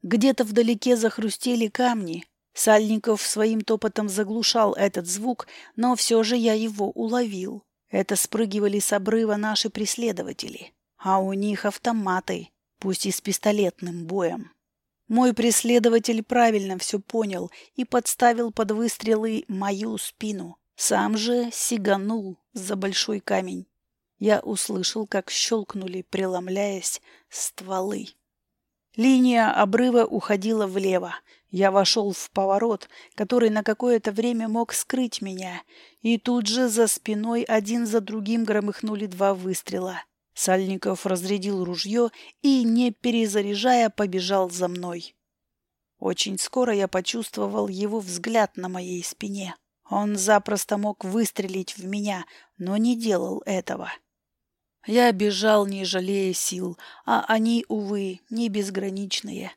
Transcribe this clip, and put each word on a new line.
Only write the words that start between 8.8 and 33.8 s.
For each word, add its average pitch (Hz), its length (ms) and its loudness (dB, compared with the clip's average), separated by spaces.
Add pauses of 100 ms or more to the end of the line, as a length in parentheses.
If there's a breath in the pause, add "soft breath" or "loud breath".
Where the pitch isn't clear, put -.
обрыва 214 440 0
наши 214 340 -2
преследователи. - 1040 -6 (260)
А 190 200 2
у 190 140 0
них 202 320 -2
автоматы, 190 840 -2 (280)
пусть 190 300 -4
и 190 40 0
с - 100 -4
пистолетным 185 840 -2
боем. 175 460 -4 (560)
Мой 240 260 4
преследователь 233 880 4
правильно 220 560 2
всё 202 220 -4
понял 196 500 -4 (240 loud breath)
и 254 120 -2
подставил 240 640 2
под 214 180 -2
выстрелы 220 760 0
мою 202 500 -4
спину. 190 640 -8 (220)
Сам 208 360 2
же 240 340 0
сиганул 202 880 -2 (160)
за 196 240 -6
большой 196 420 -2
камень. 185 460 -2 (520)
Я 208 220 4
услышал, 202 680 -4
как 196 220 -4
щёлкнули, 190 760 -4
преломляясь, 190 960 -4 (260 soft breath)
стволы. 190 800 -6 (880)
Линия 247 560 6
обрыва 233 540 4
уходила 208 600 0
влево. 185 480 0 (340 soft breath)
Я 190 220 4
вошёл 202 420 2
в - 180 -12
поворот, 202 560 0 (280 loud breath)
который 226 340 2
на 214 120 0
какое-то 220 520 2